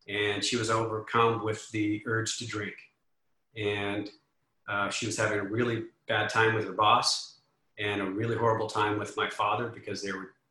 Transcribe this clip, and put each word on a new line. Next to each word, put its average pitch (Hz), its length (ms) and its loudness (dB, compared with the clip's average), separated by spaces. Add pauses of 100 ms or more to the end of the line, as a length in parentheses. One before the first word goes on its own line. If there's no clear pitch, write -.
And 101 340 0
she - 140 2
was 110 140 0
overcome 110 760 2
with 110 280 -4
the 107 340 0
urge 113 320 -2
to 120 80 -6
drink. 107 280 -6 (800)
And, 104 540 -2 (580)
uh, 101 220 -2
she 98 160 -4
was 104 140 -4
having 107 220 0
a 98 40 -2
really 113 400 0 (240)
bad 107 220 0
time 110 240 4
with 110 100 0
her 95 80 -6
boss - 680 2 (380)
and 104 220 -2
a 98 40 0
really 107 320 -2
horrible 110 300 2
time 107 320 0
with 104 180 -6
my 107 120 2
father 110 400 -2
because - 340 -8
they 98 100 -4
were, 95 200 -10 (180)